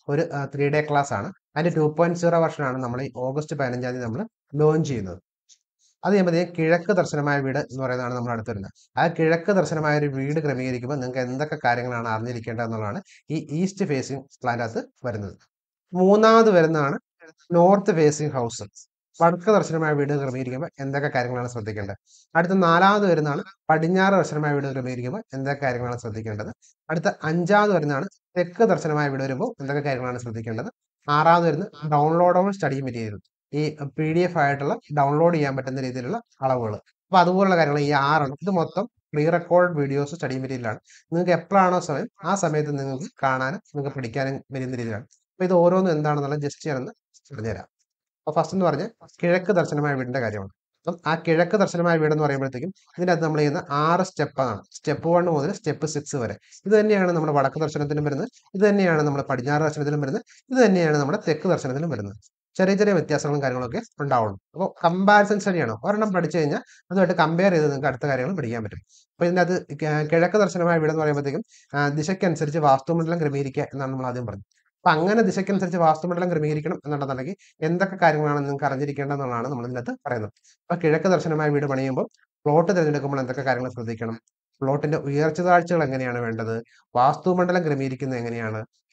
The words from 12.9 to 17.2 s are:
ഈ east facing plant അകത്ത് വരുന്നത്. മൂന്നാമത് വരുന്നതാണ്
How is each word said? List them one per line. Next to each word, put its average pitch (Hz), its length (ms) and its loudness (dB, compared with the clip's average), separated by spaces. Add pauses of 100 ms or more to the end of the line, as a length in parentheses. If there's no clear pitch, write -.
ഈ 156 80 -4 (220)
east 190 320 -2
facing 135 320 -6 (180)
plant 120 240 -2
അകത്ത് 110 160 -6 (220)
വരുന്നത്. 104 320 -8 (560)
മൂന്നാമത് 214 580 6
വരുന്നതാണ് 160 480 4 (540)